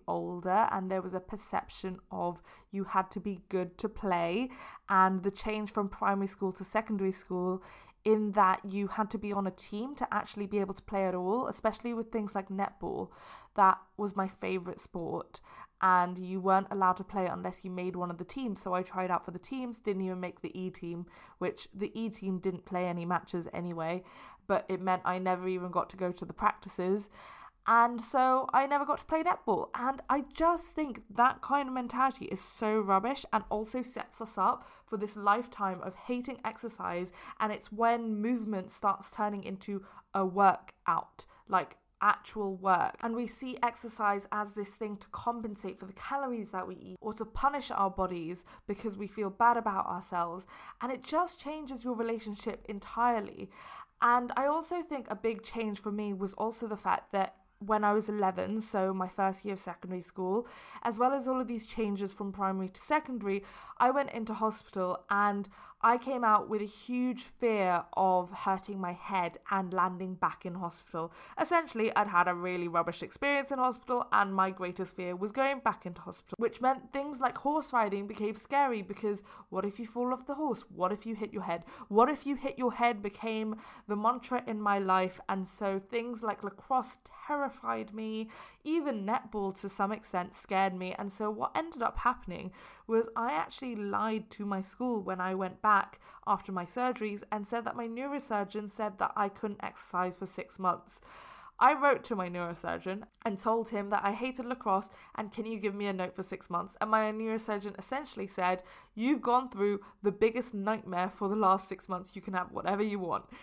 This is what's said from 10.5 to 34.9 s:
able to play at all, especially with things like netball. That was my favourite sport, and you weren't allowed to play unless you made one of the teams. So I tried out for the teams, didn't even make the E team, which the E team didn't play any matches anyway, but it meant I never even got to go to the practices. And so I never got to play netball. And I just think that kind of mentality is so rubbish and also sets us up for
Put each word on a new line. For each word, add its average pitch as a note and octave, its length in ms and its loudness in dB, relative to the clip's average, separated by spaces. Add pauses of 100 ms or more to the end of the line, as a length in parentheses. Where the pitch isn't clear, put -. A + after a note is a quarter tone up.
able F#3+ 140 0
to - 100 -12
play G3 220 0
at F3+ 100 2
all, F#3+ 320 0
especially A3 460 -2
with A3+ 180 -4
things G#3+ 240 -2
like G3 140 -4
netball. F#3+ 580 -4 (480)
That F#3+ 240 8 (160)
was G3+ 180 -2
my F#3+ 140 0
favourite F#3 540 -4
sport, - 580 -6 (420)
and F3+ 380 6
you F#3 220 -4
weren't F#3+ 280 6
allowed F#3+ 280 4
to F#3+ 80 -6
play F#3+ 220 0
unless F3+ 360 -4
you F#3 80 -6
made F3+ 240 -4
one F3+ 160 -2
of E3 60 -8
the F3 80 -8
teams. B3 360 -4
So F#3 120 -2
I F3+ 80 2
tried F#3 280 -2
out E3+ 140 2
for - 80 -8
the F3 80 -10
teams, B3+ 400 -8
didn't F#3+ 220 0
even F#3 180 -2
make F3+ 220 -8
the - 180 -6
E F#3 100 -4
team, F3 360 -8 (320)
which - 360 -4
the G3 240 -6
E A3+ 120 -2
team F#3+ 300 -4
didn't F3+ 260 -4
play F3+ 220 -2
any F3 180 -2
matches F3 480 -2
anyway, F3 500 -4 (440)
but G3 200 2
it F3+ 140 -2
meant F#3 240 2
I F3+ 120 2
never F#3 300 0
even F3+ 240 -2
got F3+ 200 0
to - 40 -14
go F3+ 160 -2
to F3+ 140 -10
the F3 80 -10
practices. G3+ 760 -2 (560)
And A#3 360 4
so C4 520 2
I C4+ 140 4
never C#4+ 160 2
got C#4+ 140 0
to - 80 -16
play D#4+ 180 0
netball. - 500 0
And B3+ 360 -2
I C#4 240 2
just E4 320 2
think C#4 380 -4 (120)
that B3 260 4
kind C#4 280 0
of B3+ 40 -6
mentality B3+ 520 0
is - 160 -6
so G#3+ 400 2
rubbish G3+ 500 2
and G#3+ 180 2
also A3 320 -2
sets - 380 -10
us A3 180 -8
up A3+ 320 2 (160)
for A3 120 -4